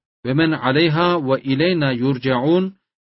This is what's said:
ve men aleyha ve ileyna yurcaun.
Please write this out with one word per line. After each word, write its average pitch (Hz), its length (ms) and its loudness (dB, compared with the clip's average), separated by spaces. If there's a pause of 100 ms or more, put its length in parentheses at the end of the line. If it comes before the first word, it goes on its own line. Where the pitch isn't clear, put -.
(260)
ve 131 80 -2
men 160 160 2
aleyha 156 800 0
ve 131 120 0
ileyna 143 500 0
yurcaun. 135 840 0 (260)